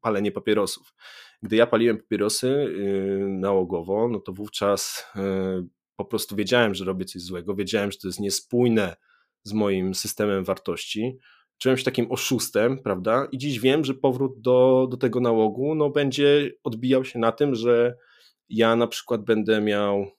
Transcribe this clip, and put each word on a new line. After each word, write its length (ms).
palenie 320
papierosów. 600
Gdy 140
ja 100
paliłem 300
papierosy, 520
y, 800
nałogowo, 800
no 120
to 120
wówczas, 760
y, 40
po 80
prostu 320
wiedziałem, 380
że 100
robię 200
coś 180
złego, 320
wiedziałem, 380
że 60
to 100
jest 120
niespójne 760
z 100
moim 420
systemem 500
wartości. 760
Czułem 200
się 60
takim 280
oszustem, 680
prawda? 500
I 60
dziś 220
wiem, 240
że 100
powrót 460
do, 500
do 60
tego 240
nałogu, 540
no, 160
będzie 640
odbijał 420
się 140
na 140
tym, 220
że 420
ja 280
na 100
przykład 380
będę 360
miał 460